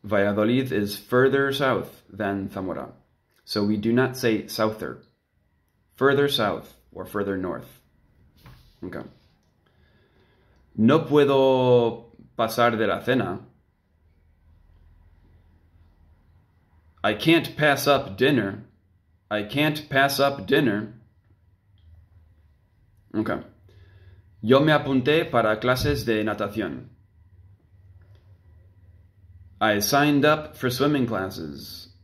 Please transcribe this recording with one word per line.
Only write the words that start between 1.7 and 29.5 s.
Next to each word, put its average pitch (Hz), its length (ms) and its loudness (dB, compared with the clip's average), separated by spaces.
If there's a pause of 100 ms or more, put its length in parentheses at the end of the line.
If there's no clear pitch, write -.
than 98 400 -6
Zamora. 82 420 -10 (520)
So 104 200 -2
we 104 120 0
do 110 160 0
not 127 240 0
say 110 300 -2
souther. 107 520 -4 (960)
Further 143 340 2
south 104 480 -4 (160)
or 92 140 -14
further 98 300 -4
north. 90 440 -8 (1040)
Okay. - 180 -12 (1700)
No 131 240 4
puedo 131 1040 4 (340)
pasar 117 380 2
de 107 100 0
la 92 140 -2
cena. 104 400 -2 (3500)
I 107 120 0
can't 165 420 0
pass 147 300 2
up 131 300 0
dinner. 113 480 0 (680)
I 104 140 -4
can't 151 440 -4
pass 139 320 0
up 135 260 0
dinner. 110 460 0 (2250)
Okay. 107 260 -4 (1000)
Yo 123 180 6
me 156 120 4
apunté 143 580 0
para 110 260 2
clases 127 480 0
de 107 180 0
natación. 101 640 -6 (2750)